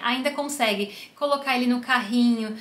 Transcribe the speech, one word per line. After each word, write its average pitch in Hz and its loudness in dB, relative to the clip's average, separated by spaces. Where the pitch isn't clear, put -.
ainda 262 0
consegue 226 -2
colocar 277 0
ele 247 0
no 247 2
carrinho. 233 2